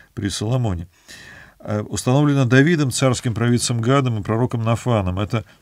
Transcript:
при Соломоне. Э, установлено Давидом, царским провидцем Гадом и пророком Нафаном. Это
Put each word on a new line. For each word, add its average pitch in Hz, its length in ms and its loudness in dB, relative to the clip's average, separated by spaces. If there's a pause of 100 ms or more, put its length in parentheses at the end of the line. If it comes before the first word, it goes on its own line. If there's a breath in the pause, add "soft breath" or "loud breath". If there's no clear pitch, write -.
(160 loud breath)
при 101 140 -4
Соломоне. 104 580 -2 (760 loud breath)
Э, 107 200 -4
установлено 139 640 2
Давидом, 143 440 4
царским 123 440 -2
провидцем 117 480 0
Гадом 123 380 0
и 98 40 -6
пророком 110 400 -2
Нафаном. 107 560 0
Это 107 240 -4 (180 soft breath)